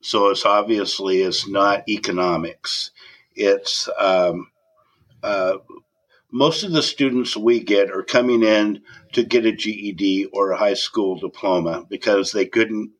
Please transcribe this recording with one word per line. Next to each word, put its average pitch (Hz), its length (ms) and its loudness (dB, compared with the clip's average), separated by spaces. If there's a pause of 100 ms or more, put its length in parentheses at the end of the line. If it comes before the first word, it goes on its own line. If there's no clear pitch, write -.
So 101 260 2
it's 98 160 0
obviously, 101 760 0
it's 92 260 -4
not 101 400 0
economics. 90 1000 -4 (440)
It's, 98 540 0 (100)
um, 90 520 0 (720)
uh, 98 320 -2 (760)
most 147 320 2
of 185 100 -6
the 151 100 2
students 127 520 -2
we 113 260 2
get 98 300 2
are 95 120 -6
coming 123 400 2
in 107 400 2 (300)
to 117 120 2
get 113 220 2
a 110 60 2
G 104 180 -6
E 101 220 -8
D 98 340 0
or 98 240 0
a 92 80 -2
high 104 160 2
school 95 440 -2
diploma 87 720 -4
because 98 440 0
they 101 120 0
couldn't, 107 560 -2